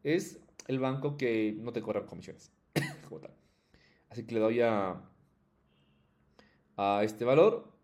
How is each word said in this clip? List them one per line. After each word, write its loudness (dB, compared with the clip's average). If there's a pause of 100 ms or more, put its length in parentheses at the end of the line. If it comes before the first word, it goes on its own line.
es -2 (280)
el -2
banco -2
que 0
no -10
te -4
cobran -4
comisiones, -18 (240)
<coughs> -6
como -14
tal. -18 (800)
Así -10
que -8
le 2
doy 4
a, 0 (1800)
a 2
este -2
valor. 4 (120)